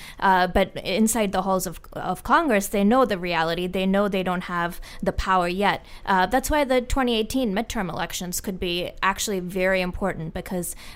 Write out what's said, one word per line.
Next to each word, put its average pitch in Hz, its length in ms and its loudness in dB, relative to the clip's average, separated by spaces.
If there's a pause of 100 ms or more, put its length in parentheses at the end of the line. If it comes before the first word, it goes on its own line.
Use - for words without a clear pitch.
(200)
Uh, 185 280 6
but 190 300 2
inside 208 560 0
the 185 100 0
halls 190 240 0
of, 165 120 -10 (140)
of - 300 -6
Congress, 247 460 4
they 202 140 2
know 247 220 6
the 196 140 -2
reality. 170 480 0
They 185 180 -2
know 196 220 2
they 190 160 0
don't 180 220 -2
have 175 360 -4 (220)
the 185 80 0
power 185 360 2
yet. 185 380 0 (180)
Uh, 185 220 4
that's 262 240 0
why 294 140 4
the 254 180 2
twenty 247 340 0
eighteen 220 380 0
midterm 214 380 -4
elections 180 500 -6
could 190 180 -8
be 175 300 -4 (140)
actually 196 360 0
very 185 420 0
important, 180 520 -4
because 180 420 -6 (200)